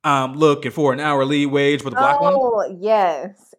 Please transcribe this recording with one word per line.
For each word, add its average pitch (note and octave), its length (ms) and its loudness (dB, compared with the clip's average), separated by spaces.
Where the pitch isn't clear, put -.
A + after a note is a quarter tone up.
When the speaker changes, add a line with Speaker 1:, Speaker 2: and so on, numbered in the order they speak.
Speaker 1:
"I'm C3+ 320 0
looking C#3+ 360 2
for C#3+ 220 0
an C3 80 -4
hourly C#3+ 460 0
wage," C#3+ 360 0
but C3+ 80 -6
the - 60 -6
black C#4+ 240 2
one? C#4+ 160 2
Speaker 2:
Oh, A3 440 -2
yes. F#3+ 800 -2